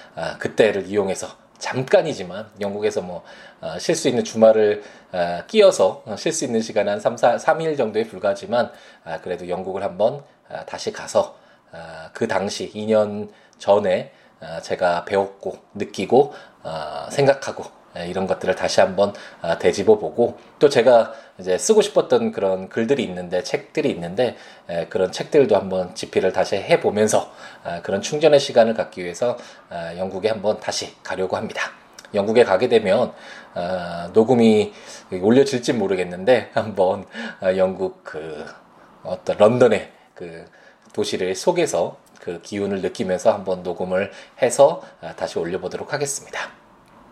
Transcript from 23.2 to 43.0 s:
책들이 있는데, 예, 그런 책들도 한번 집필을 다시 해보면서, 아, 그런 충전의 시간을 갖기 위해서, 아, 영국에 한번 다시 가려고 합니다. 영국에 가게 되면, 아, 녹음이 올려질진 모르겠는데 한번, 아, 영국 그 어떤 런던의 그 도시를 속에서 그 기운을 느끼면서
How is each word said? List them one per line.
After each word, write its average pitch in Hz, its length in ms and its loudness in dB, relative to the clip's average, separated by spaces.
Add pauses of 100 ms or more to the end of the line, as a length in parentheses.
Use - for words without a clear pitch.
책들이 - 480 -4
있는데, 95 440 -4 (340)
예, 85 200 -4
그런 92 220 0
책들도 120 440 2
한번 92 400 -2
집필을 - 360 -2
다시 92 260 -2
해보면서, 107 720 0 (320)
아, 85 180 -8
그런 98 200 -4
충전의 151 380 4
시간을 117 360 4
갖기 92 280 -6
위해서, 113 340 -4 (320)
아, 85 260 -10
영국에 95 340 -4
한번 104 300 -2
다시 - 340 -8 (100)
가려고 92 340 -4
합니다. - 340 -8 (420)
영국에 110 300 4
가게 123 260 2
되면, 107 440 2 (400)
아, 87 600 -6
녹음이 110 600 6 (480)
올려질진 123 580 2
모르겠는데 95 720 0
한번, 98 520 0 (340)
아, 92 160 0
영국 92 480 -2
그 78 420 -12 (580)
어떤 - 340 -6
런던의 113 540 6 (220)
그 82 320 -14 (480)
도시를 95 420 -2
속에서 165 600 0 (220)
그 87 220 -10
기운을 101 400 -4
느끼면서 92 520 0